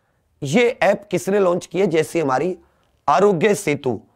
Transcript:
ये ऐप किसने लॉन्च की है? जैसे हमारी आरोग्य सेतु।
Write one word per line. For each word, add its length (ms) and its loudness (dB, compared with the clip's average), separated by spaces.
ये 400 0
ऐप 280 0
किसने 280 -2
लॉन्च 280 0
की 140 -4
है? 60 2
जैसे 340 -2
हमारी 380 -2
आरोग्य 460 2
सेतु। 460 -4